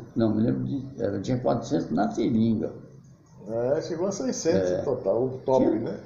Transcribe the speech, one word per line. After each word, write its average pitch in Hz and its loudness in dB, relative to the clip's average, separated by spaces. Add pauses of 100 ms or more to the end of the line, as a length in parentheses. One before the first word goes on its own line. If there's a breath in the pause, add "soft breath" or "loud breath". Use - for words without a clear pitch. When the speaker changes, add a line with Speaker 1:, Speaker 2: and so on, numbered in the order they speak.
(160)
Speaker 1:
Não, 110 4
me 104 2
lembro 131 0
de, 131 -4 (120)
era, 101 -2
tinha 127 0
quatrocentos - 0
na 214 2
seringa. 113 2 (760)
Speaker 2:
É, 120 0
chegou 170 -4
a 202 -2
seiscentos 185 0
Speaker 1:
É. 92 2
Speaker 2:
no - -4
total, 117 0
o 127 0 (100)
top, 131 4
Speaker 1:
Tinha, 330 2
Speaker 2:
né? - -6